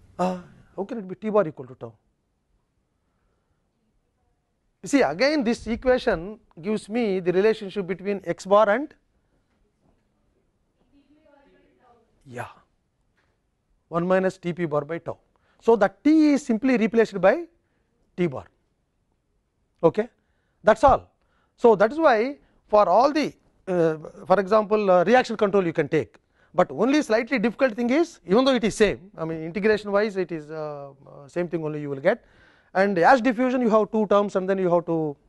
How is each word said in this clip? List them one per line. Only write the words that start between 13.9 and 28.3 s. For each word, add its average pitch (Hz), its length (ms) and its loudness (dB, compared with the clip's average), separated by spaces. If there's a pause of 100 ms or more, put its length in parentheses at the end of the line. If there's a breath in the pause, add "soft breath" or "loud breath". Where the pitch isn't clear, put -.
minus 185 320 0
T 175 140 -8
P 175 140 -6
bar 147 180 -4
by 165 140 -10
tau. 123 200 -12 (420)
So, 226 160 4
the 196 140 0 (140)
T 302 300 4
is - 120 -2
simply 240 300 0
replaced 208 440 0
by 277 260 2 (720)
T 180 100 0
bar. 123 200 -8 (1400)
Okay? 190 260 2 (540)
That's 208 220 4
all. 196 260 4 (460)
So, 233 200 6
that 208 160 2
is 294 60 -8
why 269 400 2 (300)
for 208 200 4
all 247 240 4
the, 269 200 -2 (340)
uh, 165 300 0 (300)
for 185 120 2
example, 202 520 0
uh, 180 140 4
reaction 233 320 2
control 196 300 0
you 160 60 -2
can 147 160 -2
take, 151 280 -4 (380)
but 180 160 0
only 254 320 0
slightly 233 360 -2
difficult 220 360 -2
thing 240 160 -4
is, 320 360 -2
even 226 180 2